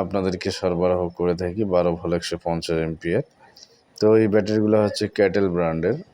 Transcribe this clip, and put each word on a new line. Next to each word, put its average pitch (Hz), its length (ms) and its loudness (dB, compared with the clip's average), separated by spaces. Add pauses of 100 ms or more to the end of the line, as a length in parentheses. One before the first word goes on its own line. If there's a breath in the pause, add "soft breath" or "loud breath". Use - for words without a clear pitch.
আপনাদেরকে 92 480 -2
সরবরাহ 90 580 0
করে 87 260 -2
থাকি 90 300 -4
বারো 90 320 2
ভোল্ট 85 180 -4
একশো 85 300 -4
পঞ্চাশ 85 320 -2
অ্যাম্পিয়ার। 80 480 -2 (720 loud breath)
তো 107 80 2 (100)
এই 110 120 4
ব্যাটারিগুলো 107 540 2
হচ্ছে 104 260 -2
ক্যাটেল 98 400 2
ব্র্যান্ডের 87 480 0 (180)